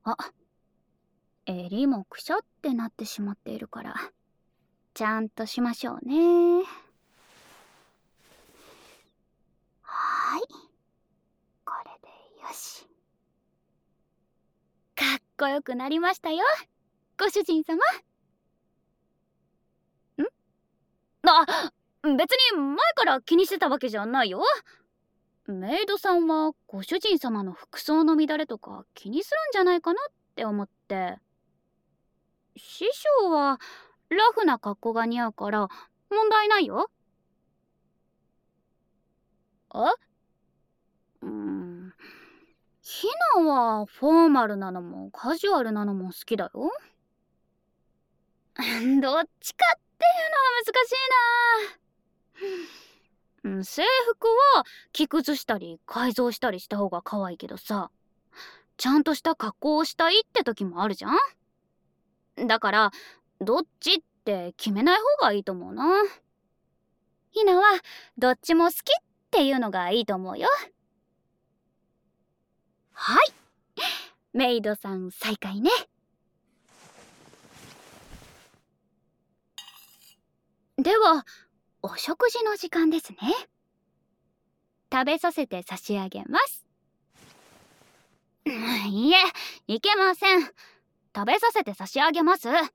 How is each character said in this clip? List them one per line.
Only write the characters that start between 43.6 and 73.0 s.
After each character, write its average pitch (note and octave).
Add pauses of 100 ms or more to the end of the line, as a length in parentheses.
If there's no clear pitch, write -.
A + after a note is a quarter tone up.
フ -
ォ E4
ー -
マ B3+
ル G#3
な F#3+
の F3+
も F#3+
カ C#4+
ジ G4
ュ G4
ア C#4
ル A3
な G#3
の G3+
も F#3
好 F3+
き -
だ F#3
よ。 C#4+ (1800)
<laughs> -
ど B3+
っ A#3+
ち A3+
か A3+
っ -
て -
い C4+
う -
の C#4
は E4+ (1400)
難 G#4+ (140)
し A#4+ (1600)
い - (880)
な。 -
う G3+ (100)
ん、 F#3+
制 - (220)
服 A4+ (280)
は - (260)
着 D4+
崩 D4
し -
た A3
り E3+
改 A#3+
造 A#3+
し -
た B3+
り F#3
し -
た G#3
方 G3+
が F3
可 G3+
愛 F3
い -
け -
ど -
さ、 G3 (840)
ち -
ゃ C#4
ん D4
と D#4
し -
た D#4+
格 -
好 D4+
を D#4+
し -
た E4
い G#4+
っ -
て -
時 A3
も F3
あ G#3+
る G3
じ G3
ゃ G#3
ん？ E4 (1300)
だ A3
か G#3
ら、 G#3 (480)
ど A3+
っ - (180)
ち F4
っ D#4+ (220)
て F3+
決 G#3+
め G3+
な F4
い - (200)
方 E4+
が G#3+
い G#3
い G3
と G3
思 F#3
う F#3+
な。 A#3 (1500)
ひ A4
な F4+
は F#4+ (540)
ど B3+
っ B3
ち E4+
も E4+
好 F4+
き -
っ - (500)
て E4
い C4+
う B3+
の A3+
が F#3
い A3+
い G#3+
と G3
思 F#3
う -
よ。 A#4+ (2500)
は B3+